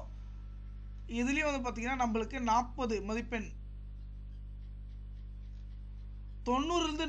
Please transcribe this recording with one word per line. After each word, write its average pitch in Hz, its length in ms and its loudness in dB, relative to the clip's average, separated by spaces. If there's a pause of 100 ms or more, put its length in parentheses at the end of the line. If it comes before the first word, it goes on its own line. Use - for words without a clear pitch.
(1200)
இதுலயும் 285 280 6
வந்து 269 160 2
பாத்தீங்கன்னா 247 380 2
நம்மளுக்கு 226 380 4 (100)
நாற்பது 240 460 4 (120)
மதிப்பெண், 220 400 0 (3000)
தொண்ணூறுல 320 400 6
இருந்து 311 200 2